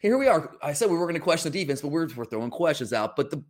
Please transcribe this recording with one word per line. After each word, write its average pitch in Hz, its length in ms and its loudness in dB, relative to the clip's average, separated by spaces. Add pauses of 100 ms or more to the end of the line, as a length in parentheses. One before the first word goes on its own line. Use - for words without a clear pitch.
hey, 202 80 0
here 247 80 4
we 269 100 4
are. 180 360 2
I 147 100 -4
said 202 180 2
we 170 60 2
were 175 100 0
gonna 170 140 -2
question 160 320 0
the 185 60 -2
defense, 139 240 -2
but 147 60 -6
we're, 160 280 -2
we're 120 80 -6
throwing 113 260 -6
questions 143 440 0
out. 110 200 0
But 143 160 0
the, 147 200 -8